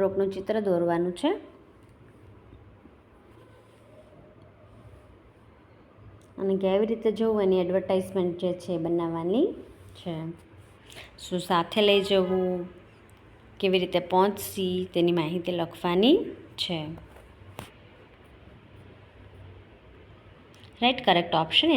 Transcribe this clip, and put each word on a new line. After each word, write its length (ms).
રોકનું 300
ચિત્ર 220
દોરવાનું 540
છે 100
અને 160
કેવી 340
રીતે 200
જવું 320
એની 200
એડવર્ટાઇઝમેન્ટ 800
જે 80
છે 80
એ 40
બનાવવાની 680
છે. 160
શું 160
સાથે 420
લઈ 280
જવું, 400
કેવી 240
રીતે 160
પહોંચશી, 960
તેની 180
માહિતી 400
લખવાની 680
છે. 160
Write 260
correct 260
option 340